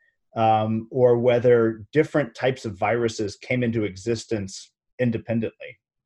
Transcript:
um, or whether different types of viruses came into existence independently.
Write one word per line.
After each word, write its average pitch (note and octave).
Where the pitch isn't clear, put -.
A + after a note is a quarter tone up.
um, A2
or B2
whether A#2
different D3+
types C3
of G2+
viruses A2
came B2+
into A#2
existence G2+
independently. A#2